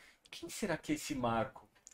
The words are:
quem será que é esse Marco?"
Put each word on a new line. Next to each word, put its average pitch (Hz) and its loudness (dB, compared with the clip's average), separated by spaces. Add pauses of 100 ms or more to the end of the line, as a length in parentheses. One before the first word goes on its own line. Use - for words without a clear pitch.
(300)
quem - -10
será 175 0
que - 0
é - 4
esse - -2
Marco?" 117 2 (260)